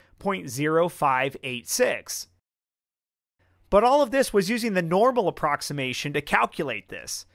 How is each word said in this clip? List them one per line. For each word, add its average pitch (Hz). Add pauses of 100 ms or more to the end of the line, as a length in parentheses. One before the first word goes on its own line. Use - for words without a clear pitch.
(180)
point 185
zero 156
five 135
eight 123
six. - (1400)
But 202
all 269
of 247
this 269
was 196
using 226
the 185
normal 202
approximation 147
to 147
calculate 147
this. -